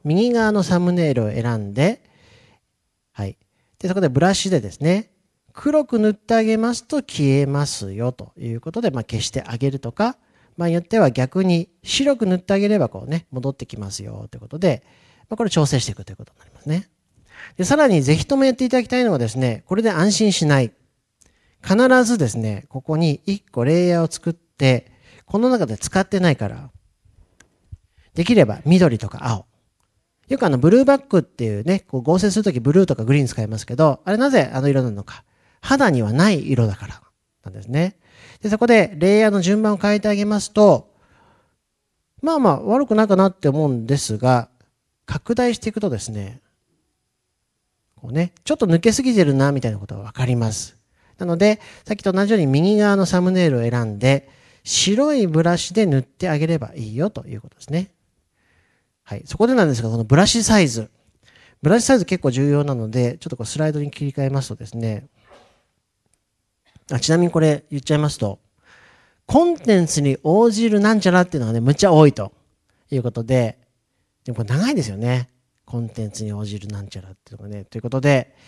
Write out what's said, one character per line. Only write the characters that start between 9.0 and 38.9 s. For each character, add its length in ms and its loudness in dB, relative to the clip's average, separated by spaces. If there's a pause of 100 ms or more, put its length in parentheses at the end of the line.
あ、 20 -6
消 180 -6
し 80 -6
て 160 -8
あ 120 -12
げ 120 -2
る 100 -6
と 120 -10
か、 260 -4 (380)
ま 100 -4
あ、 20 0
に 80 0
よ 60 -2
っ 20 -6
て 160 -2
は 120 4
逆 320 -2
に 260 0 (140)
白 340 -2
く 80 -4
塗 100 0
っ 40 -2
て 140 -4
あ 60 0
げ 100 0
れ 100 0
ば 100 0
こ 180 -14
う 20 -8
ね、 220 -6
戻 200 -6
っ 40 -8
て 100 -16
き 120 -16
ま 140 -10
す 120 -12
よ 260 -14
と 80 -18
い 20 -20
う 20 -20
こ 60 -20
と 120 -14
で、 240 0 (460)
ま 60 -10
あ、 20 -8
こ 60 -2
れ 60 -2
調 160 2
整 140 0
し 60 -4
て 60 -8
い 40 -10
く 100 -18
と 60 -18
い 20 -16
う 40 -20
こ 80 -20
と 80 -20
に 60 -20
な 60 -20
り 60 -20
ま 100 -20
す 80 -10
ね。 200 -4 (680)
で、 80 -2
さ 100 2
ら 120 6
に 140 4
ぜ 140 2
ひ 100 -2
と 120 0
も 80 4
や 60 4
っ 40 0
て 100 -2
い 40 0
た 80 2
だ 60 0
き 40 -16
た 120 -2
い 40 2
の 80 2
は 60 0
で 100 -2
す 100 -8
ね、 300 -2
こ 80 -4
れ 60 0
で 100 0
安 200 2
心 200 2
し 140 0
な 160 4
い。 100 -2 (880)
必 420 4
ず 140 0
で 120 0
す 80 -8
ね、 320 -6
こ 120 -12
こ 160 -4
に 280 0
一 140 -4
個 240 -6
レ 220 2
イ 40 2
ヤ 140 2
ー 40 0
を 40 -8
作 200 -8
っ 20 -4
て、 580 -2 (340)
こ 140 -4
の 100 2
中 160 0
で 120 -6
使 200 -6
っ 100 0
て 120 -2
な 120 2
い 40 0
か 120 -4
ら、 240 -14 (1400)
で 120 -2
き 100 2
れ 100 8
ば 200 -4
緑 320 4
と 120 -8
か 180 -10
青。 180 -4 (840)
よ 80 -4
く 80 0
あ 40 2
の、 80 2
ブ 140 4
ル 80 8
ー 60 4
バ 140 4
ッ 20 -18
ク 180 0
っ 40 2
て 200 -10
い 160 -4
う 40 -6
ね、 180 -2
こ 180 -8
う 20 -6
合 180 2
成 120 0
す 80 -2
る 40 0
と 80 0
き 80 -2
ブ 140 2
ル 100 6
ー 20 0
と 100 0
か 100 -6
グ 80 2
リ 60 4
ー 40 2
ン 40 0
使 140 -6
い 60 -4
ま 100 -8
す 80 -12
け 100 -10
ど、 300 2
あ 60 -4
れ 60 0
な 120 2
ぜ 240 2
あ 80 -4
の 80 2
色 140 2
な 80 -4
の 120 -10
か。 200 -20 (380)
肌 280 2
に 120 2
は 100 0
な 180 4
い 220 -2
色 160 2
だ 80 -4
か 120 -14
ら 140 -18 (440)
な 60 -16
ん 20 -14
で 80 -16
す 60 -18
ね。 300 -4 (440)
で、 80 -6
そ 80 -2
こ 100 0
で 300 4